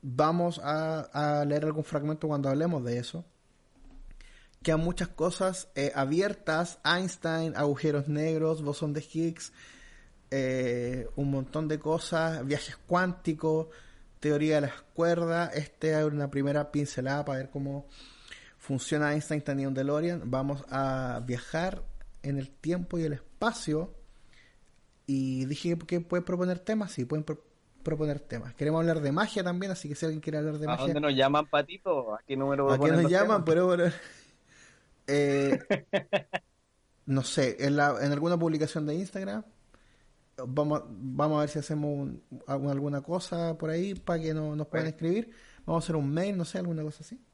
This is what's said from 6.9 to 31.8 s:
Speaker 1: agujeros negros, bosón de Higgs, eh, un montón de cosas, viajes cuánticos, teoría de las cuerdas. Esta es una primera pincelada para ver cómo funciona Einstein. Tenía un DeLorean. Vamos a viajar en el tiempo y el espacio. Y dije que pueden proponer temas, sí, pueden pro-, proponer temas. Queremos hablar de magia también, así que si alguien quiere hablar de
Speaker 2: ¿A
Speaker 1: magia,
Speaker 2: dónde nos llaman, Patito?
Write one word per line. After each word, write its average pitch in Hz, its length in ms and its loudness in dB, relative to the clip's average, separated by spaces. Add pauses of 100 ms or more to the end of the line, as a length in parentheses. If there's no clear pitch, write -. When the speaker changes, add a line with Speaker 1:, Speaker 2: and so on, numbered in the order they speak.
Speaker 1:
agujeros 143 500 2
negros, 156 560 0
bosón 147 300 -2
de 151 80 -2
Higgs, 165 520 -4 (760)
eh, 127 880 -2
un 143 140 0
montón 139 360 -2
de 151 140 -2
cosas, 160 680 0
viajes - 300 -2
cuánticos, 160 920 0 (540)
teoría 151 360 4
de 151 60 6
las 139 200 -4 (120)
cuerdas. 170 600 2
Esta 156 460 0
es 156 60 4
una 147 240 -2
primera 143 400 0
pincelada 143 540 -2
para 139 160 -4
ver 139 100 -8
cómo 139 360 -6 (720)
funciona 147 540 0
Einstein. 151 300 -2
Tenía 139 240 -2
un 135 80 -2
DeLorean. 147 560 0
Vamos 135 400 -2
a 131 560 -2
viajar 160 560 -4 (400)
en 139 160 -2
el 135 120 -8
tiempo 175 480 -4
y 165 60 0
el 151 100 -2
espacio. 170 760 -2 (1120)
Y 131 400 0
dije 170 320 -2
que 175 220 -2
pueden 175 240 0
proponer 180 340 0
temas, 214 340 -2
sí, 123 120 -4
pueden 151 200 -2
pro-, 151 220 -8 (420)
proponer 151 340 0
temas. 117 340 -10
Queremos 156 260 2
hablar 165 200 4
de 139 120 2
magia 202 320 0
también, 180 280 -2
así 170 160 -8
que 147 60 -6
si 151 100 -4
alguien 156 160 -2
quiere 151 180 -4
hablar 151 200 -2
de 151 80 -4
Speaker 2:
¿A 143 40 0
Speaker 1:
magia, 131 160 0
Speaker 2:
dónde 147 140 2
nos 147 140 2
llaman, 143 320 6
Patito? 147 680 0